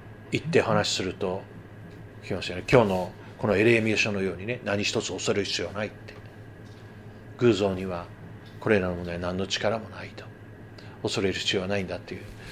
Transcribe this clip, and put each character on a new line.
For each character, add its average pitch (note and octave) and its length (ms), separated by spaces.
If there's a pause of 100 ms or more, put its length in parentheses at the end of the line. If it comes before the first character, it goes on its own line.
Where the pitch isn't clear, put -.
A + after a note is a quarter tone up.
(300)
行 - 120
っ - 40
て B2+ 160
話 G#2+ 280
す - 120
る F#2 100
と、 F#2+ 300 (800)
聞 - 60
き G#2+ 60
ま F2+ 60
し - 60
た F2+ 80
よ F#2 60
ね。 F#2 100
今 B2 120
日 G#2 60
の F#2 240 (260)
こ - 100
の G2 80
エ G2+ 80
レ A#2 160
ミ A2 100
ヤ G#2 60
書 - 140
の G2 120
よ F#2+ 120
う - 20
に F#2 100
ね、 A#2+ 180
何 G2+ 200
一 A2 180
つ F2 100
恐 F#2+ 200
れ G2+ 80
る G2 40
必 - 180
要 F2 40
は E2+ 80
な G#2 100
い G2+ 40
っ - 20
て。 - 240 (1200)
偶 A#2+ 140
像 G2 220
に F#2 100
は F2 220 (540)
こ - 100
れ G#2 100
ら F#2 80
の F2+ 60
も F2 100
の E2+ 80
は F2 60
何 F2+ 180
の F#2+ 100
力 G#2+ 320
も - 120
な - 140
い - 60
と。 - 140 (760)
恐 A2 180
れ G2 80
る F#2 60
必 - 220
要 F#2+ 60
は F#2 60
な G2+ 100
い F#2+ 60
ん F2 40
だ F2+ 80
っ - 40
て - 140
い F#2 40
う - 40 (300)